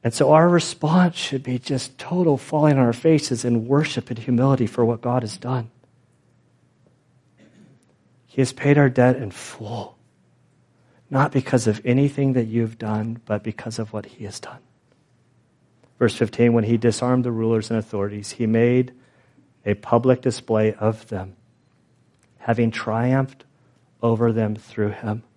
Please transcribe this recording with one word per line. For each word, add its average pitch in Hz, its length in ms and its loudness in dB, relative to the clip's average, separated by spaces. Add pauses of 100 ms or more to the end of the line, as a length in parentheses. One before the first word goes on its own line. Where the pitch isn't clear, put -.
And 120 100 -2
so 143 200 4
our 160 140 6
response 175 680 2
should 135 260 -6
be 127 160 -4
just - 400 -6
total 165 400 0
falling 151 400 2
on 131 80 4
our 117 80 2
faces 143 500 0
in 117 240 0
worship 139 440 -2
and 113 80 -8
humility 127 480 2
for 120 180 0
what 113 160 -2
God 120 220 -2
has 107 120 -10
done. 120 360 -6 (2500)
He - 120 -6
has 131 140 0
paid 143 240 4
our 143 100 6
debt 127 280 4
in 104 160 -8
full, - 680 -14 (1120)
not 139 220 0
because 127 340 0
of 107 180 0
anything 139 500 0
that 120 120 0
you've 113 320 -2
done, 110 480 -6
but 107 160 -4
because 113 380 -10
of 110 140 -8
what 104 120 -8
he - 200 -16
has 98 140 -12
done. - 200 -18 (1400)
Verse 117 160 2
fifteen, 120 400 2
when 113 120 2
he 117 120 2
disarmed 123 460 0
the 123 80 -4
rulers 113 400 -2
and 113 80 0
authorities, 104 540 -8
he 120 120 -4
made 120 460 2 (720)
a 104 80 0
public 120 480 2
display 110 540 -2
of 110 320 -4
them, 95 280 -10 (1000)
having 117 320 0
triumphed 127 720 -2 (600)
over 113 280 2
them 107 240 -2
through 107 340 -4
him. 107 340 -8 (140)